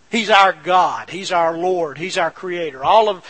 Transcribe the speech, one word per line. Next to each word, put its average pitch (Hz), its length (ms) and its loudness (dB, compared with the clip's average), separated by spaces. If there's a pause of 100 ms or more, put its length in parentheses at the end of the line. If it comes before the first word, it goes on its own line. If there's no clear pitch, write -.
He's 220 220 -2
our 196 220 6
God. 156 580 0
He's 180 220 -10
our 165 260 0
Lord. 170 400 -4
He's 180 180 -8
our 170 140 0
Creator. 165 540 -8
All 214 240 4
of 185 220 -4